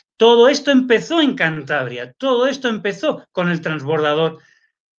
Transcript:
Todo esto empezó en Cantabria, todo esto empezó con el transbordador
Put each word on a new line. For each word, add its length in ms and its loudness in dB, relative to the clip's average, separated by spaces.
Todo 320 6
esto 220 0
empezó 500 2
en 140 2
Cantabria, 800 -4
todo 340 -2
esto 220 -4
empezó 640 -6
con 180 -2
el 100 -4
transbordador 800 -2